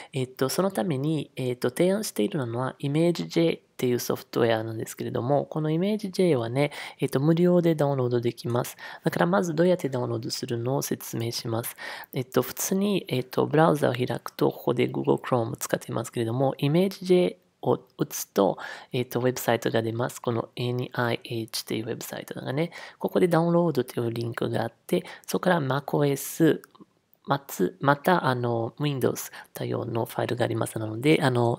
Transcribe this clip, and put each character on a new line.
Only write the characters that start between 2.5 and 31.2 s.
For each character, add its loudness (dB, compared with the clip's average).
は、 -4
イ -4
メ 4
ー 4
ジ -4
J 2
っ -10
て -2
い 2
う 2
ソ -2
フ -8
ト -2
ウ 4
ェ 2
ア -4
な -6
ん -8
で -6
す -12
け -8
れ -4
ど -2
も、 2
こ -6
の 0
イ 0
メ 0
ー -2
ジ -8
J 4
は -2
ね、 2
え 2
っ -18
と、 0
無 4
料 6
で 4
ダ 2
ウ 2
ン 0
ロ 2
ー -2
ド 2
で 0
き -8
ま 2
す。 -8
だ 0
か 0
ら、 4
ま 2
ず -4
ど 4
う 6
や 4
っ 2
て -4
ダ -4
ウ -2
ン -4
ロ -2
ー -4
ド -8
す -6
る -2
の -2
を -2
説 -6
明 -2
し -6
ま -2
す。 -12
え -2
っ -6
と、 0
普 -6
通 -2
に、 0
え 0
っ -2
と、 0
ブ 0
ラ 6
ウ 4
ザ 2
を 0
開 -2
く -12
と、 0
こ -6
こ 2
で 2
Google 0
Chrome -2
を -8
使 -2
っ 2
て -12
い -6
ま -4
す -14
け -2
れ 0
ど -2
も、 2
イ 0
メ 4
ー -2
ジ -10
J 4
を 2
打 -4
つ -8
と、 2
え 0
っ -6
と、 -2
ウ 0
ェ 2
ブ -10
サ 2
イ 0
ト -2
が 2
出 -2
ま -2
す。 -14
こ -2
の -2
エ -2
ヌ -2
ア 0
イ -2
エ -6
イ -8
チ -6
っ -14
て -4
い -2
う -8
ウ -8
ェ -6
ブ -12
サ -10
イ -10
ト -12
が -4
ね、 0
こ -4
こ 0
で 6
ダ 4
ウ 4
ン 4
ロ 4
ー 2
ド 2
と -8
い 0
う -2
リ -4
ン -6
ク -4
が -2
あ -2
っ -12
て、 0
そ -2
こ -4
か 2
ら 4
マ 0
ッ -4
ク -2
オ 2
ー 2
エ 0
ス、 2
ま 2
つ-、 -4
ま 6
た、 2
あ 2
の、 -2
Windows -2
対 -4
応 -4
の -2
フ -10
ァ 0
イ -2
ル -4
が 0
あ 2
り -2
ま -2
す -8
の -6
で、 6